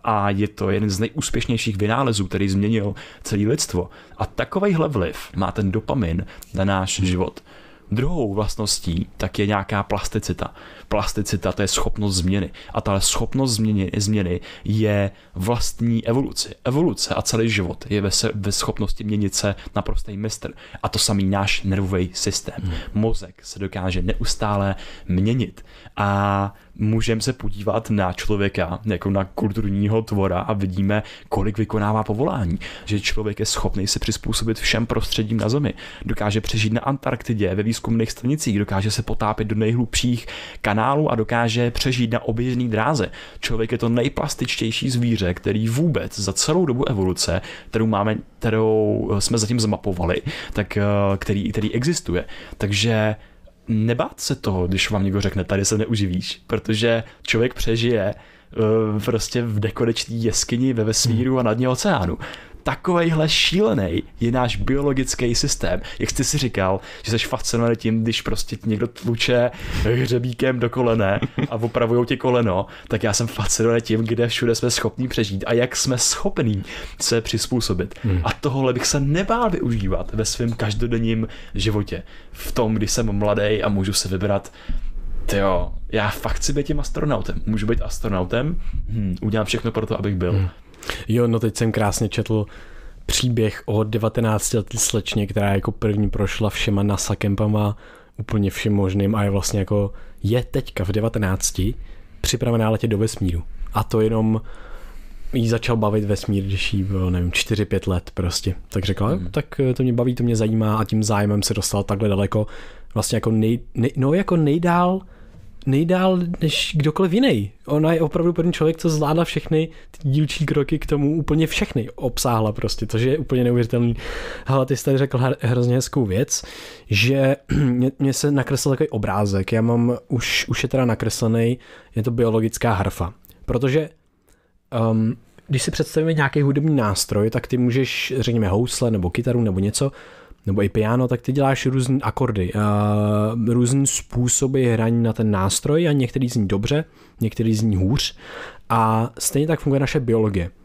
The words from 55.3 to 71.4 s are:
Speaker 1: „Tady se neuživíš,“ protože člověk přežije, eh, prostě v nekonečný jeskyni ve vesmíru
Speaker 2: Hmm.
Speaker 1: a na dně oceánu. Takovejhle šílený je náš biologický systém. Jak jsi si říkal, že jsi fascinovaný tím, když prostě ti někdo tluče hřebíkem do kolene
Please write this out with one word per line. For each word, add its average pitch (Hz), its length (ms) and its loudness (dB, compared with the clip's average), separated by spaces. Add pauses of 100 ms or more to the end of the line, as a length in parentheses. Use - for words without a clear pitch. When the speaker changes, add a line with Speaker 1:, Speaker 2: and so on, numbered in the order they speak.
Speaker 1:
„Tady 98 200 0
se 104 140 2
neuživíš,“ 101 680 -2
protože 113 560 0 (200)
člověk 120 320 0
přežije, 110 600 0
eh, 110 880 0
prostě 117 380 -2
v 110 180 -2
nekonečný 113 640 -2
jeskyni 123 480 0
ve 113 120 0
vesmíru 113 460 2
Speaker 2:
Hmm. 131 80 2
Speaker 1:
a 127 40 2
na 110 120 2
dně 127 140 2
oceánu. 120 500 0 (460)
Takovejhle 165 640 2
šílený 156 760 2 (180)
je 117 120 2
náš 123 240 0
biologický 131 760 0
systém. 95 460 0 (180)
Jak - 120 -2
jsi 135 140 -2
si 147 140 0
říkal, 98 420 0 (220)
že 107 80 -6
jsi 117 80 2
fascinovaný 117 580 0
tím, 113 260 0
když 113 200 -2
prostě - 340 -2
ti - 120 -6
někdo 110 180 0
tluče 120 640 0 (320)
hřebíkem 123 800 0
do 117 100 2
kolene 113 500 2 (300)